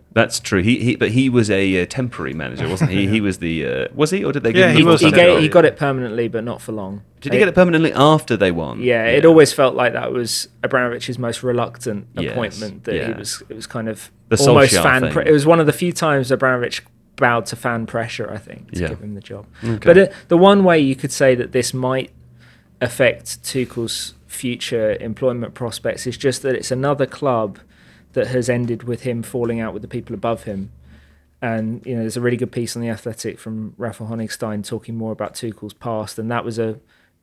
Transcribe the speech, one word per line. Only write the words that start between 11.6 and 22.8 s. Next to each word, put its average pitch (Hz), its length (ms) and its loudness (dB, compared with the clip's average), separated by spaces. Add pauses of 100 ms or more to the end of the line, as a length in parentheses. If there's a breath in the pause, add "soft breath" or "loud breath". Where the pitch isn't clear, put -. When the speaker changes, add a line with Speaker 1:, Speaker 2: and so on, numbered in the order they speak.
Speaker 1:
Yes, 73 160 -4
Speaker 3:
appointment. 101 540 -8
That 110 100 -4
he 80 60 -2
Speaker 1:
yeah. 85 180 -6
Speaker 3:
was, - 300 -12
it - 60 -14
was 110 120 -16
kind 113 200 -8
of 110 220 -10 (200)
Speaker 1:
The 110 80 2 (100)
Speaker 3:
almost 131 260 6
Speaker 1:
Solskjaer 90 100 4
Speaker 3:
fan. 131 200 4
Speaker 1:
thing. 151 100 -2
Speaker 3:
Pre-, 160 140 0
it 156 40 4
was 143 140 4
one 165 140 6
of 151 80 2
the 147 60 2
few 180 200 -2
times 139 380 0
Abramovich 127 500 0 (360)
bowed 120 300 2
to 120 100 -10
fan 117 280 -4
pressure, 113 460 -8
I 107 60 -12
think, - 340 -18
to 85 80 -10
Speaker 1:
Yeah. 85 80 -2
Speaker 3:
give - 140 -8
him 104 120 -12
the 98 60 -12
job. 104 260 -16 (160 loud breath)
Speaker 1:
Okay. 113 240 -4
Speaker 3:
But 170 120 8
it, 190 160 6 (160 loud breath)
the 175 80 4
one 196 260 6
way 170 160 4
you 135 160 2
could 131 160 -6
say 131 240 4
that 120 160 -4
this 123 220 -2
might 131 380 -4 (680 soft breath)